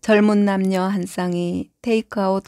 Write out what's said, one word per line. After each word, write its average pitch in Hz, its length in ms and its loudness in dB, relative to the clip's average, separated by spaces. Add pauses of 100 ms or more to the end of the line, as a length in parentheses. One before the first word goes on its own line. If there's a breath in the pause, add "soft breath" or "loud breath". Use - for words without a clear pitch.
젊은 208 420 4
남녀 190 380 0
한 190 240 -2
쌍이 175 640 -4 (100)
테이크아웃 202 680 -2